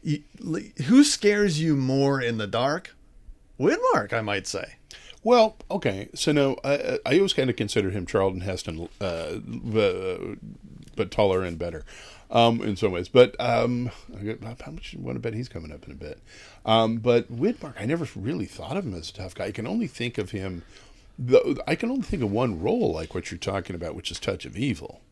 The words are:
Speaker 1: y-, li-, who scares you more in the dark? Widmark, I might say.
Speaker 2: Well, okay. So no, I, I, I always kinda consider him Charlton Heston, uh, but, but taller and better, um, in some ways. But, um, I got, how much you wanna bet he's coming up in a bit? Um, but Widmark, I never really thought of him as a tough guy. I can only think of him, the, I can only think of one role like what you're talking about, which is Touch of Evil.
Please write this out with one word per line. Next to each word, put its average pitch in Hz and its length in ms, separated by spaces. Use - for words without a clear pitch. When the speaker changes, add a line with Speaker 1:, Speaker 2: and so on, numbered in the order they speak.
Speaker 1:
y-, 147 200
li-, - 340
who 262 180
scares 202 560
you 160 160
more 135 460
in 117 160
the 107 80
dark? 135 500
Widmark, 339 540
I 113 80
might 101 240
say. - 300
Speaker 2:
Well, 226 320
okay. 120 440
So - 180
no, 139 320
I, 139 100
I, - 300
I 143 120
always 196 180
kinda 131 180
consider 101 380
him 95 160
Charlton 95 360
Heston, 87 460
uh, 82 340
but, 95 720
but 98 160
taller 95 320
and 87 160
better, 85 260
um, 117 320
in 104 140
some 101 160
ways. 90 160
But, 123 320
um, 120 500
I 98 40
got, 113 400
how - 80
much - 220
you - 80
wanna 123 180
bet 113 160
he's 120 140
coming 78 240
up 76 120
in - 60
a 67 60
bit? - 240
Um, 113 340
but 117 360
Widmark, 151 460
I 98 60
never 160 280
really 107 320
thought 101 300
of 196 100
him 95 80
as 80 160
a - 40
tough 95 200
guy. 95 120
I 104 60
can 113 140
only 208 220
think - 300
of 98 120
him, 95 320
the, 127 480
I 151 80
can 226 160
only 262 120
think 170 200
of 104 80
one 107 320
role 175 300
like 80 220
what 87 160
you're - 80
talking 95 360
about, 80 220
which - 160
is - 80
Touch - 240
of - 120
Evil. 110 440